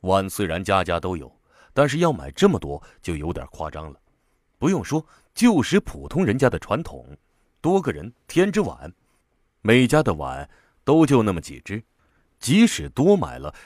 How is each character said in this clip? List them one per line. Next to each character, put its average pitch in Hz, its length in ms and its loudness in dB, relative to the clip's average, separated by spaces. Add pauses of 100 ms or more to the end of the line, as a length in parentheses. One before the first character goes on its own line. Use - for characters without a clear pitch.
碗 95 260 2
虽 98 180 -4
然 85 180 -4
家 95 220 0
家 85 160 -2
都 90 160 -6
有， 65 140 -14 (420)
但 143 140 2
是 139 120 -4
要 170 140 2
买 71 180 -10
这 190 160 2
么 160 100 4
多 71 240 -10 (200)
就 85 140 -6
有 78 180 -6
点 78 140 -10
夸 78 220 -12
张 78 220 -14
了。 - 80 -20 (580)
不 143 120 0
用 165 140 -2
说， 151 220 -4 (300)
就 208 260 4
是 175 200 2
普 - 260 -14
通 180 180 -2
人 113 120 0
家 131 120 4
的 87 80 -6
传 110 240 -4
统， 65 360 -16 (440)
多 185 200 0
个 139 100 -4
人 82 220 -10 (120)
添 185 240 2
只 208 120 -2
碗， 82 320 -8 (680)
每 120 240 6
家 151 160 2
的 107 120 0
碗 80 360 -10 (360)
都 156 200 6
就 131 160 4
那 107 120 0
么 82 80 -4
几 67 180 -16
只， 107 240 -10 (560)
即 202 260 4
使 76 240 -2
多 190 280 2
买 120 200 -6
了， 76 160 -12 (120)